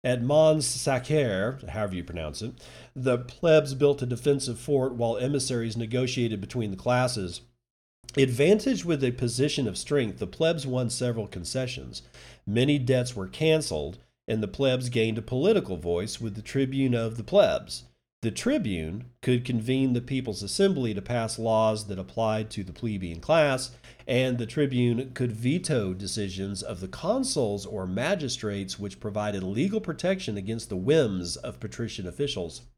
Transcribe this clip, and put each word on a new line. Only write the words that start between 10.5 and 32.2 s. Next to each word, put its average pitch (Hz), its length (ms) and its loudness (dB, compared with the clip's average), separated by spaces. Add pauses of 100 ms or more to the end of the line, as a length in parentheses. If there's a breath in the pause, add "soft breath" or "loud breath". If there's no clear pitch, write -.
won 127 240 0
several 117 380 -2
concessions. 87 760 -8 (420 loud breath)
Many 131 340 4
debts 123 380 2
were 95 120 -6
canceled, 123 680 0 (300 soft breath)
and 110 140 0
the 98 60 -2
plebs 127 420 0
gained 113 280 2
a 107 40 -6
political 135 540 2
voice 87 440 -2
with 107 160 -6
the 107 60 -10
tribune 135 520 0
of 113 220 -2
the 113 80 -6
plebs. 156 600 2 (380)
The 113 100 2
tribune 110 720 -2 (180)
could 123 220 2
convene 127 480 2
the 120 80 2
people's 123 420 -6
assembly 131 520 2
to 98 80 -4
pass 113 360 -2
laws 110 480 2
that 98 120 -6
applied 110 520 -2
to 101 140 -6
the 87 80 -10
plebeian 92 480 -4
class, 147 500 2 (340 loud breath)
and 127 320 2
the 117 100 -2
tribune 123 680 2
could 123 160 -2
veto 120 640 0
decisions 98 680 -4
of 90 200 -8
the 92 80 -8
consuls 147 760 -2
or 95 220 -6
magistrates 107 920 -2
which 101 180 -8
provided 104 460 -2
legal 160 360 0
protection 180 560 -2
against 110 340 -6
the 98 60 -4
whims 95 600 2
of - 240 -10
patrician 104 480 -8
officials. 90 540 -6 (160)